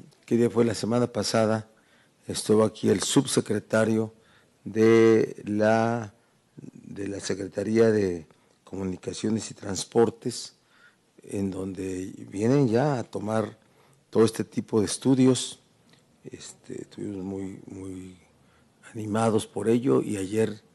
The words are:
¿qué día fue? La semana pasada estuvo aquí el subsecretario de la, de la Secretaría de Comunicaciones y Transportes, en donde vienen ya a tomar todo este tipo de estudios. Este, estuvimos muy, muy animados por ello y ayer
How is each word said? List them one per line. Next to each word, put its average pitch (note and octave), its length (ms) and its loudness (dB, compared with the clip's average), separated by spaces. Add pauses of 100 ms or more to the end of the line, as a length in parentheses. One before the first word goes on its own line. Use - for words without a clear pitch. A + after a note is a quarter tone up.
(240)
¿qué A#2+ 120 0
día A#2 120 4
fue? A#2 160 2
La A2+ 100 0
semana A#2 380 0
pasada A2 560 0 (600)
estuvo G#2+ 340 2
aquí A2 280 0
el G2 100 2
subsecretario A2 1120 0 (480)
de A2+ 840 4
la, A2 680 0 (420)
de - 520 -12
la G2 100 -6
Secretaría G2+ 720 0
de F#2+ 380 0 (340)
Comunicaciones F#2+ 880 -6
y - 40 -16
Transportes, A2 1000 -2 (720)
en G2 260 -4
donde F#2 600 -8 (180)
vienen A#2+ 380 2
ya B2+ 320 2
a - 20 -6
tomar G#2+ 560 -4 (520)
todo A2 140 4
este A2 200 0
tipo - 340 -2
de G2+ 80 2
estudios. B2+ 720 2 (640)
Este, - 600 -16
estuvimos G2+ 420 -10
muy, G2 420 -8
muy F#2+ 500 -14 (760)
animados G#2+ 560 -2
por G#2 200 -4
ello B2+ 340 2
y G#2 160 -6
ayer G#2 440 -2 (120)